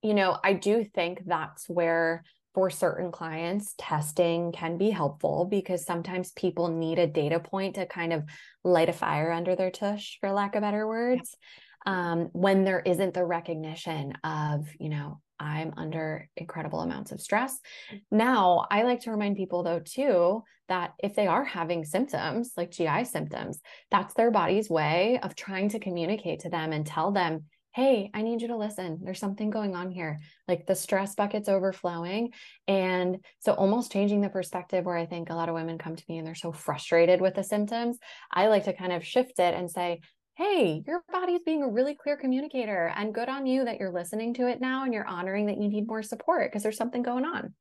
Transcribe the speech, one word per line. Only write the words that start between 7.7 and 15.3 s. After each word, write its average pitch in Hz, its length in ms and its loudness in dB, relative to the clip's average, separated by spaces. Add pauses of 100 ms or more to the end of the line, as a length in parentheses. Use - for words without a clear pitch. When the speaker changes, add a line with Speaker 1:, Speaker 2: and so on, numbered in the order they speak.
Speaker 1:
to 185 100 -4
kind 170 260 -2
of 151 120 0 (400)
light 170 240 6
a 175 40 0
fire 156 380 0
under 170 240 0
their 185 160 0
tush, 202 480 -6
for 196 140 -2
lack 202 240 0
of 208 60 0
better 208 260 -2
words, 240 480 -2 (500)
Speaker 2:
Yeah. 180 260 0
Speaker 1:
um, 165 60 2 (140)
when 190 320 4
there 190 160 2
isn't 180 340 2
the 180 100 2
recognition 156 920 -4 (100)
of, 151 420 -2 (140)
you 156 80 -6
know, 147 320 -6 (180)